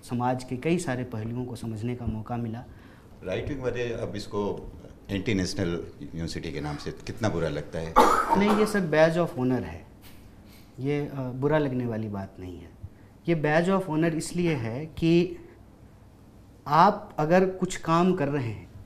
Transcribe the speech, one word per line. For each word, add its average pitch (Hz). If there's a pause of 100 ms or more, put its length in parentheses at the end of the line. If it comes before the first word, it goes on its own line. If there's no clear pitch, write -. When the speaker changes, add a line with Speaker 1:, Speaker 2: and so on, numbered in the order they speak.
Speaker 1:
समाज 127
के 127
कई 160
सारे 123
पहलुओं 117
को 127
समझने 113
का 123
मौका 110
मिला। 117 (600)
Speaker 2:
राइट 98
विंग 143
वाले 120
अब 107
इसको 101 (380)
एंटी 101
नेशनल 92 (340)
यूनिवर्सिटी 80
के 71
नाम 73
से -
कितना 110
बुरा 80
लगता 76
है? 80 (440)
Speaker 1:
नहीं, 202
ये 208
सर 196
badge 160
of -
honor 127
है, - (920)
ये, 143
अ, 143
बुरा 131
लगने 127
वाली 110
बात 98
नहीं 90
है। 85 (580)
ये 165
badge 170
of 185
honor 160
इसलिए 165
है 123
कि 170 (1300)
आप 175
अगर 170
कुछ 185
काम 175
कर 143
रहे 139
हैं 95 (180)